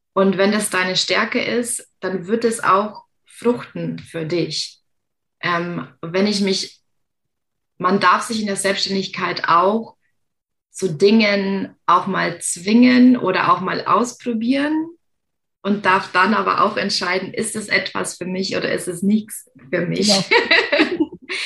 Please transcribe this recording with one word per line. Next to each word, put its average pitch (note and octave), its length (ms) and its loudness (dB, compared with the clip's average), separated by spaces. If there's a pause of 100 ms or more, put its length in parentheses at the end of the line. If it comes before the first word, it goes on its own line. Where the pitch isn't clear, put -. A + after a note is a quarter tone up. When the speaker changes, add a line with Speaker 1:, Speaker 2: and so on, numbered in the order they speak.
(120)
Speaker 1:
Und F#3+ 260 2
wenn G3 140 2
das G#3 180 -2
deine F#3 260 -2
Stärke G#3+ 460 -2
ist, A#3 460 -4 (120)
dann F#3 260 -6
wird A3+ 180 -2
es A3+ 180 -2
auch G#3 420 0 (220)
fruchten E3+ 720 -4
für E3 280 -10
dich. D#3 540 -4 (600)
Ähm, E3+ 480 -4 (140)
wenn F#3 240 0
ich G3+ 140 0
mich, F#3+ 400 -2 (960)
man F#3 220 0
darf F#3+ 220 4
sich A3 180 -6
in G#3+ 60 -4
der G3 100 -4
Selbstständigkeit F#3+ 920 -4
auch G3 480 2 (760)
zu F#3 220 -6
Dingen G3+ 840 2 (120)
auch F3+ 200 2
mal F3 340 -2
zwingen B3 760 6
oder - 360 0
auch F3+ 80 4
mal F3+ 260 -4
ausprobieren B3 1000 0 (760)
und G3+ 220 -2
darf F#3+ 280 2
dann F#3+ 220 4
aber F#3 300 2
auch G#3 120 0
entscheiden, F#3+ 560 -2
ist A3 240 -6
es G#3+ 120 -8
etwas F#3+ 480 -4
für F3+ 100 -10
mich F#3 300 -4
oder - 160 -2
ist F3+ 160 -4
es E3+ 140 -8
nichts G#3+ 480 -2 (200)
für F3 160 -2
mich? F3+ 220 0
Speaker 2:
Genau. E4 1000 2
Speaker 1:
<laughs> - 100 -18 (260)